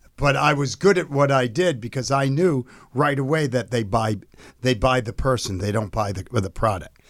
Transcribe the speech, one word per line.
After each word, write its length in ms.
But 200
I 180
was 220
good 220
at 120
what 220
I 160
did 340
because 300
I 180
knew 360
right 260
away 280
that 240
they 120
buy, 340
they 140
buy 260
the 100
person. 460
They 140
don't 200
buy 200
the, 120
the 120
product. 480